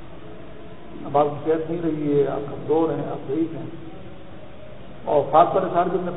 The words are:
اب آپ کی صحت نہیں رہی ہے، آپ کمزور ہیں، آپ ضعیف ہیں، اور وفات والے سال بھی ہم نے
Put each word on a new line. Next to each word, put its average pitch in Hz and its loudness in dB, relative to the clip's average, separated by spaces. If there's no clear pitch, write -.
اب 139 0
آپ 147 6
کی 147 0
صحت 160 0
نہیں 170 0
رہی 151 2
ہے، 135 4
آپ 131 -2
کمزور 143 2
ہیں، 143 -2
آپ 135 -8
ضعیف 156 0
ہیں، 127 -8
اور 156 4
وفات 160 8
والے 185 4
سال 175 4
بھی 180 2
ہم 180 -2
نے 175 -2